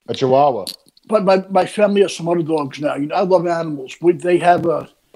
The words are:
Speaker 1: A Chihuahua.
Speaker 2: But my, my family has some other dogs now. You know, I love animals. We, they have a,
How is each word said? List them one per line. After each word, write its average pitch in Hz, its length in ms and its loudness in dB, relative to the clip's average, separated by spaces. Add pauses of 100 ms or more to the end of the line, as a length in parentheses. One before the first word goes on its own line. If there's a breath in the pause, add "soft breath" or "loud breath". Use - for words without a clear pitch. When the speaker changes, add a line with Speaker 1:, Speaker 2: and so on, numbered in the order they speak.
Speaker 1:
A 117 60 -8
Chihuahua. 131 520 2 (420)
Speaker 2:
But 214 160 2
my, 190 260 4
my 185 160 2
family 202 360 2
has 175 140 0
some 165 120 -8
other 175 140 0
dogs 147 360 -4
now. 139 160 -4
You 139 120 -4
know, 160 100 -6
I 185 60 2
love 180 220 4
animals. 165 560 -6
We, 170 120 -6
they 170 260 0
have 175 260 2
a, 151 240 -2 (280)